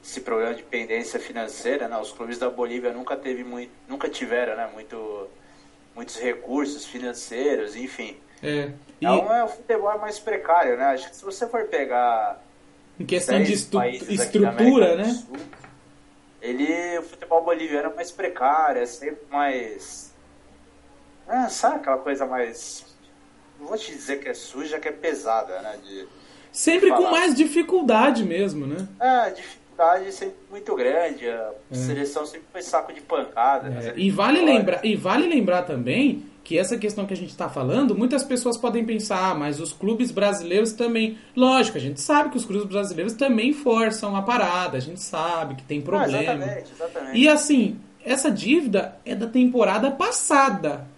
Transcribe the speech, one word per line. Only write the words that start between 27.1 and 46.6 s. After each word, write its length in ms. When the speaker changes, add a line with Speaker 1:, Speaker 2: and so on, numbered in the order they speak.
Speaker 2:
mais 160
dificuldade 880
mesmo, 420
né? 220
Speaker 1:
É, 340
dificuldade 800
sempre 240
muito 240
grande, 540
a 240
Speaker 2:
É. 40
Speaker 1:
seleção 500
sempre 260
foi 120
saco 280
de 120
pancada, 640
Speaker 2:
É, 20
Speaker 1:
né? 260
Speaker 2:
e 140
vale 280
Speaker 1:
Olha. 160
Speaker 2:
lembra-, 280
e 140
vale 320
lembrar 360
também 600
que 160
essa 180
questão 300
que 80
a 20
gente 200
tá 120
falando, 480
muitas 280
pessoas 320
podem 280
pensar, 460
"Ah, 40
mas 260
os 120
clubes 380
brasileiros 600
também." 440
Lógico, 420
a 20
gente 200
sabe 300
que 60
os 80
clubes 220
brasileiros 460
também 400
forçam 640
a 60
parada, 540
a 40
gente 200
sabe 540
que 80
tem 160
Speaker 1:
Ah, 40
Speaker 2:
problema. 400
Speaker 1:
exatamente, 500